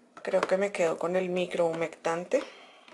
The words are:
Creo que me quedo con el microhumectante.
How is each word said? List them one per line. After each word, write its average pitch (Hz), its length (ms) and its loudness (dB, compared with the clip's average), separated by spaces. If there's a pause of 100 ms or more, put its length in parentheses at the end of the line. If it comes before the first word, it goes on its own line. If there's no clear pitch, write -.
(220)
Creo 190 180 2
que 185 160 2
me 196 160 0
quedo 165 260 0
con 180 180 -2
el 185 120 0
microhumectante. 175 1120 0 (520)